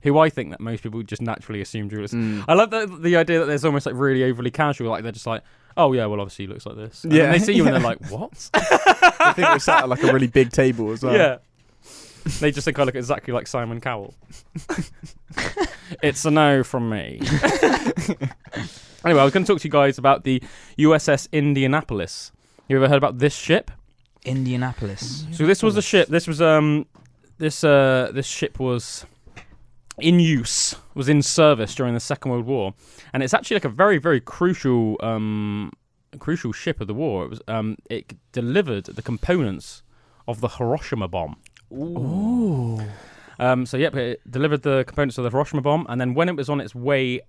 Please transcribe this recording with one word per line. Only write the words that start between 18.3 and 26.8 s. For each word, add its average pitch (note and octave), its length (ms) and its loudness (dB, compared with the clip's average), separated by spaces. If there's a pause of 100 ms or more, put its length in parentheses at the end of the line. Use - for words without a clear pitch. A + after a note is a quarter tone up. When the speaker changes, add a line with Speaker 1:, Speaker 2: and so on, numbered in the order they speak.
Speaker 1:
Anyway, E3 160 4
I C#3 40 8
was C#3 100 4
gonna F#3+ 120 2
talk F#3+ 140 2
to - 80 -8
you D3+ 40 -6
guys C#3 260 4
about C3+ 260 2
the C3 180 0 (360)
U D3+ 160 6
S D#3 160 2
S C#3 220 0
Indianapolis. C#3 1000 -2 (380)
You C3+ 80 4
ever C3+ 100 6
heard C#3+ 100 6
about C3+ 200 0
this C#3 180 2
ship? - 360 0 (520)
Speaker 3:
Indianapolis. B2+ 1080 -6
Speaker 1:
So D#3+ 160 -2
this F#3+ 160 2
was G#3+ 140 2
a G#3 40 0
ship. F3+ 280 2
This E3 180 0
was, D3+ 140 -6
um, D3+ 440 4 (540)